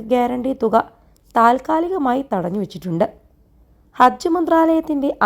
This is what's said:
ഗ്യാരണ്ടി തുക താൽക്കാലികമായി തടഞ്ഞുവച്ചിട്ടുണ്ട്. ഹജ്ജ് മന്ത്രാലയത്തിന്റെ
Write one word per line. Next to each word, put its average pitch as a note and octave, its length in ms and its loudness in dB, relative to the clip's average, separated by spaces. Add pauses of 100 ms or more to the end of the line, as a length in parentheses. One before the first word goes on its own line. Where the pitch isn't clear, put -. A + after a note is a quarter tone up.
(120)
ഗ്യാരണ്ടി B3 400 -2 (100)
തുക A3 140 0 (640)
താൽക്കാലികമായി C4+ 920 0
തടഞ്ഞുവച്ചിട്ടുണ്ട്. F3+ 720 -4 (960)
ഹജ്ജ് B3+ 360 2
മന്ത്രാലയത്തിന്റെ D#4+ 760 0 (140)